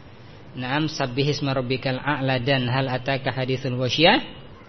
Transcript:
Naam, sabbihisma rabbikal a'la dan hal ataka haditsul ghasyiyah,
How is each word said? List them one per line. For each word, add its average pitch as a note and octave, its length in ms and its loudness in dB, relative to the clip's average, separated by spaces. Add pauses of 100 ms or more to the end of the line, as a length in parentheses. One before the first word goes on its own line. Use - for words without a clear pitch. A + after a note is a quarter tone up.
(560)
Naam, C3+ 320 0
sabbihisma C#3 640 0
rabbikal B2+ 480 0
a'la C3+ 400 0
dan B2 320 2
hal C3+ 160 2
ataka B2+ 400 -2
haditsul C3 480 -2
ghasyiyah, D3+ 480 4 (460)